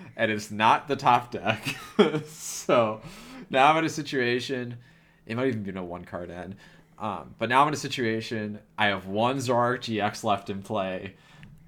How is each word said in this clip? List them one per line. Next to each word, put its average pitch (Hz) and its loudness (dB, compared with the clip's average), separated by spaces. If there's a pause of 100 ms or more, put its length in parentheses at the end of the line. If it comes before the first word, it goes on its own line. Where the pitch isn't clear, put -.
(160)
and 110 2
it's 107 -4
not 110 4
the 139 0
top 127 4
deck. - -4 (220)
<laughs> 156 4
So - 0 (500)
now 131 8
I'm 160 4
in 160 0
a 151 2
situation, 123 -2 (500)
it 113 -6
might 131 0
even 110 -2
be 95 -8
a 92 -6
one 87 -10
card 87 -10
N, 90 -12 (460)
um, 90 -8
but 113 -2
now 127 6
I'm 151 6
in 147 -2
a - -4
situation, 113 -4 (180)
I 107 4
have 95 0
one 113 0
Zoroark 120 0
G 110 -4
X 104 -2
left 101 -2
in 98 -8
play, 98 -6 (540)